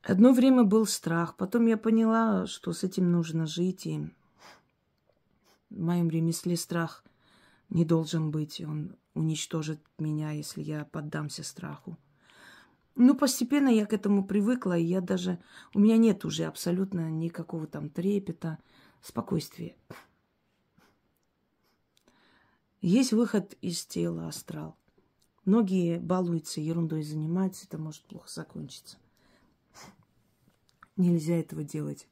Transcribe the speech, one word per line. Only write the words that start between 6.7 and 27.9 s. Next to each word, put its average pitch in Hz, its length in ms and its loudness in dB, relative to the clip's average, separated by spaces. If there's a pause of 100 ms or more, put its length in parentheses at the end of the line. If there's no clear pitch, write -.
не 165 140 2
должен 160 460 0
быть. 151 300 -6
Он 156 360 -10 (180)
уничтожит 160 680 -4 (180)
меня, 151 320 -4
если 151 320 -10
я 151 220 -8
поддамся 151 580 -8
страху. - 560 -12 (1000)
Ну, 254 180 8
постепенно 269 540 2
я 220 180 4
к 220 80 -2
этому 202 320 2
привыкла, 202 500 0
и 165 80 2
я 180 160 0
даже... 180 380 -2 (340)
у 208 60 0
меня 214 180 8
нет 226 280 4
уже 160 200 -4
абсолютно 180 640 -4
никакого 160 580 -6
там 151 220 -12
трепета, 175 680 -4 (420)
спокойствия. - 760 -8 (3000)
Есть 226 300 4
выход 214 500 0
из - 240 -6
тела, 170 400 -6
астрал. 160 500 -12 (680)
Многие 185 520 2
балуются 175 640 -2
ерундой, 156 420 -2
занимаются, 165 640 -4
это 165 140 -12
может 156 260 -12